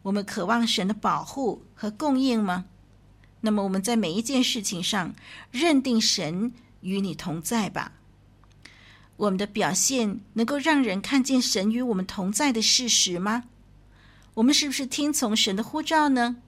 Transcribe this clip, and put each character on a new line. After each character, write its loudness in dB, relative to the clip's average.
我 -6
们 0
渴 -6
望 2
神 0
的 0
保 -2
护 -4
和 -6
供 0
应 2
吗？ -2
那 2
么 2
我 0
们 -2
在 0
每 2
一 -2
件 0
事 0
情 -4
上 -2
认 2
定 2
神 -2
与 -4
你 -4
同 -6
在 -2
吧。 -8
我 0
们 0
的 -4
表 0
现 0
能 0
够 -2
让 4
人 0
看 2
见 2
神 0
与 0
我 0
们 0
同 -4
在 2
的 0
事 2
实 2
吗？ -2
我 0
们 6
是 2
不 -4
是 -4
听 -2
从 0
神 2
的 -2
呼 -6
召 4
呢？ 2